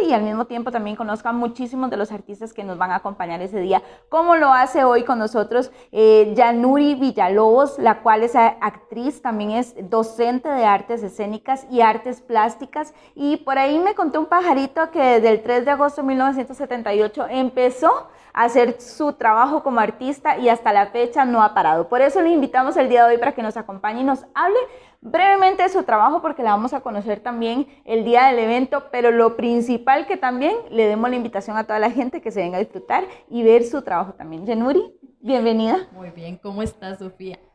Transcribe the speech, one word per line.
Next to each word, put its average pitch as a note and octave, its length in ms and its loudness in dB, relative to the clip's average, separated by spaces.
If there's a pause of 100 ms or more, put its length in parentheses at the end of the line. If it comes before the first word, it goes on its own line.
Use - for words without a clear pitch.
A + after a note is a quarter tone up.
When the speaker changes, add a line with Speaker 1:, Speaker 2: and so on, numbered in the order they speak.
Speaker 1:
y D#4+ 100 0
al G#3+ 100 0
mismo A3 220 -4
tiempo A#3 260 -8
también G#3+ 240 -6
conozca G#3+ 360 -6
muchísimos A#3+ 600 -6
de A3+ 60 -4
los G#3 140 -4
artistas G#3 420 -14
que G3+ 100 -14
nos F#3+ 140 -10
van F3+ 140 -4
a F3+ 40 0
acompañar F3+ 460 -8
ese F#3+ 180 -6
día, F#3+ 240 0 (260)
como E4 280 2
lo C#4+ 160 4
hace C4+ 320 2
hoy A#3+ 180 4
con A#3+ 160 -2
nosotros, A3+ 520 -2 (200)
eh, G#3+ 460 6
Yanuri B3+ 580 4
Villalobos, A3+ 840 2
la A3 220 2
cual G#3+ 220 2
es A#3 120 -2
a-, A#3 260 4
actriz, A#3 600 -8
también G#3 300 -6
es A#3+ 240 -4 (140)
docente A#3 580 -2
de C4+ 160 -2
artes G#3 400 0
escénicas G#3+ 680 -8
y B3+ 120 2
artes A3+ 400 0
plásticas, A#3+ 720 -4 (220)
y C#4+ 220 -2
por C4+ 200 -4
ahí C#4 220 0
me G4+ 160 0
contó D#4 260 -2
un D#4 60 -6
pajarito D#4+ 640 0
que E4 100 -2
desde A#3 300 4
el A3 120 2
tres A#3+ 220 -2
de C#4+ 60 0
agosto C#4+ 300 0
de C4+ 60 -4
mil C4+ 100 -2
novecientos C4 380 -2
setenta A#3 380 -6
y G#3 80 2
ocho G#3+ 280 -4
empezó B3+ 800 0 (260)
a A3+ 100 0
hacer A#3+ 360 2
su - 340 -6
trabajo C4 500 0
como B3 160 -2
artista B3+ 580 -4
y B3 120 2
hasta A3+ 240 0
la G3+ 140 4
fecha A#3+ 380 0
no A#3+ 160 2
ha G#3 120 4
parado. E3 340 2
Por B3 140 2
eso C#4 200 2
le E4 80 2
invitamos C4+ 480 0
el C4 120 2
día A#3+ 160 6
de A#3 80 4
hoy A#3 40 4
para A#3+ 140 -2
que C4 100 -10
nos G#3+ 140 -8
acompañe G#3+ 460 -8
y - 20 0
nos C4+ 300 -2
hable F4+ 240 0 (420)
brevemente F#4+ 640 2
de F#4 60 2
su F#4 140 -2
trabajo, A3+ 380 2
porque D4+ 220 -6
la A3 60 0
vamos G#3+ 240 -2
a C#4 80 -8
conocer G#3 400 -8
también A#3+ 460 -4 (180)
el A3+ 180 -2
día A#3+ 220 4
del B3+ 140 4
evento, B3+ 520 -2
pero A#3+ 200 2
lo A#3 260 2
principal A#3+ 680 0
que F#4+ 120 -4
también C4 380 -2 (140)
le A3 180 2
demos A3 220 0
la B3+ 60 -4
invitación A3 420 -8
a A3 60 -2
toda G#3+ 160 -4
la G#3+ 120 0
gente C4 300 -6
que A3 100 -8
se G3 100 -4
venga F3+ 160 -6
a - 20 -2
disfrutar A#3 460 -4 (240)
y A#3 140 -4
ver A3+ 200 6
su C4+ 200 -6
trabajo F3+ 300 -6
también. D#3+ 320 -14
Yanuri, B3+ 540 -2 (220)
bienvenida. A3+ 720 -2
Speaker 2:
Muy F#3 160 -18
bien, E3+ 280 -16
¿cómo G3+ 240 -10
estás, F#3+ 360 -12
Sofía? F#3 420 -16 (140)